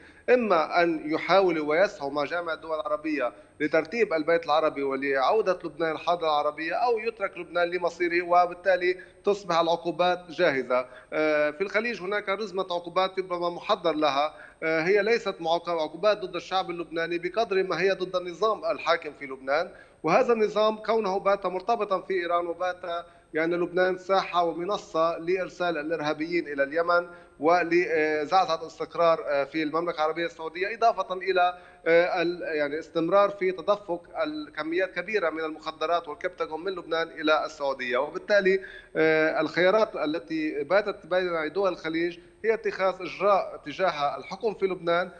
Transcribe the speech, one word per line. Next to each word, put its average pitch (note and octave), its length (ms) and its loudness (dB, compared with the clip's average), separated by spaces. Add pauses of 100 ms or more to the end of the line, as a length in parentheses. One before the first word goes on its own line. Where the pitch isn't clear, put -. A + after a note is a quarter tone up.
(300)
إما F3 520 4
أن D#3+ 280 0
يحاولوا E3 580 2
ويسعوا D3+ 420 0
مع D3 140 -2
جامعة E3 300 -4
الدول D#3 260 -6
العربية D3+ 520 -2 (280)
لترتيب D#3+ 520 0
البيت D#3+ 320 2
العربي D3 380 2
ولعودة C#3 840 0
لبنان D#3+ 280 -4
الحاضرة E3 340 -2
العربية، D3+ 480 0
أو A#3+ 240 0
يترك G#3+ 400 -6
لبنان F3 300 -2
لمصيره، F3 540 0
وبالتالي F3+ 760 2 (280)
تصبح F#3 360 2
العقوبات E3+ 720 0
جاهزة. C3 560 2 (260)
آه، D3+ 380 2
في D3 100 -8
الخليج G3+ 420 -2
هناك G3+ 260 -4
رزمة G3 420 -4
عقوبات F3 480 -2
ربما F3 320 -2
محضر F3 420 0
لها، D3+ 420 0 (280)
آه، D#3+ 180 0
هي G3 220 4
ليست G#3+ 380 0
معاقبة، E3+ 420 0
عقوبات E3+ 360 0
ضد F3+ 180 -8
الشعب F3+ 340 -4
اللبناني E3 480 -4
بقدر F#3 440 0
ما F3 180 -2
هي F#3+ 120 2
ضد F3+ 240 -4
النظام F3+ 480 -2
الحاكم D#3+ 480 0
في C#3+ 140 -14
لبنان، C3+ 440 -2 (320)
وهذا A#3+ 300 4
النظام G#3+ 440 2
كونه G#3 420 -2
بات G3 280 0
مرتبطا F#3+ 540 -2
في F#3+ 140 -6
إيران F3 320 -2
وبات، F3 600 -6 (280)
يعني E3 220 0
لبنان F3+ 420 0
ساحة F3+ 460 2
ومنصة E3+ 720 -2
لإرسال F3 600 -2
الإرهابيين D#3 720 -2
إلى C#3 140 -2
اليمن E3+ 440 2 (340)
ولزعزعة E3 1200 2
الاستقرار، D#3+ 640 0
آه، C#3 180 0
في D#3+ 180 -4
المملكة D#3+ 340 -2
العربية D#3+ 300 -2
السعودية، E3 480 -6
إضافة F#3+ 400 0
إلى، F3+ 440 2 (280)
آه، F3 360 4
ال-، F3 200 -2
يعني D3 360 -2
استمرار F3 520 2
في F#3 220 -2
تدفق F#3 500 -2 (220)
الكميات D#3 680 -4
كبيرة F3+ 400 -2
من D#3+ 140 -6
المخدرات D#3 640 -4
والكبتاغون D#3+ 560 -6
من G3 80 -4
لبنان E3 360 -4
إلى D#3 360 2
السعودية. B2+ 540 -2
وبالتالي، F#3 600 2 (360)
آه، D#3 440 4
الخيارات F#3 560 2
التي D#3 680 -4
باتت F#3+ 420 0
بين E3+ 460 -2
دول F#3+ 200 0
الخليج E3 460 -4 (260)
هي A3 100 4
اتخاذ F#3+ 460 -2
إجراء F3 640 0
تجاه D3 520 -2
الحكم F#3+ 380 -4
في G3 120 -2
لبنان، E3+ 540 0